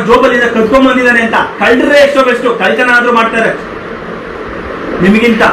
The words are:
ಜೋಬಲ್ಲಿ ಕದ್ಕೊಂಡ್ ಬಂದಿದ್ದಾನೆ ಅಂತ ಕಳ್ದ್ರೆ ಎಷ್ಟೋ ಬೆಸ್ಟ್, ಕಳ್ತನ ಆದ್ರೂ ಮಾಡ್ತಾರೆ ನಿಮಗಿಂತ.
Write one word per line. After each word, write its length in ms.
ಜೋಬಲ್ಲಿ 320
ಕದ್ಕೊಂಡ್ 500
ಬಂದಿದ್ದಾನೆ 320
ಅಂತ 120
ಕಳ್ದ್ರೆ 460
ಎಷ್ಟೋ 180
ಬೆಸ್ಟ್, 360
ಕಳ್ತನ 380
ಆದ್ರೂ 140
ಮಾಡ್ತಾರೆ 400
ನಿಮಗಿಂತ. 380